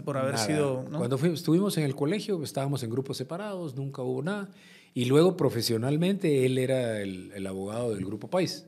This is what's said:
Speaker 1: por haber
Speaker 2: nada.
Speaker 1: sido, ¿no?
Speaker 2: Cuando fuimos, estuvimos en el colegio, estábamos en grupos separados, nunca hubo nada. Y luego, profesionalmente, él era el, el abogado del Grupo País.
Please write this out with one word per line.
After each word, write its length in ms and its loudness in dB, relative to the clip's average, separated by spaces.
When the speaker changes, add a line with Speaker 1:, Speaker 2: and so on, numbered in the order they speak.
Speaker 1:
por 140 -4
haber 160 0
Speaker 2:
nada. 140 2
Speaker 1:
sido, 420 0
¿no? 80 -6
Speaker 2:
Cuando 220 0
fuimos, 220 2
estuvimos 360 2
en 60 2
el 120 0
colegio, 480 0
estábamos 380 -2
en 80 -4
grupos 260 -2
separados, 600 -8
nunca 260 -8
hubo 220 -4
nada. 260 -4
Y 100 0
luego, 320 6
profesionalmente, 1080 2
él 120 2
era 420 0
el, 360 -6
el 100 -6
abogado 480 -4
del 100 -4
Grupo 260 -8
País. 380 -2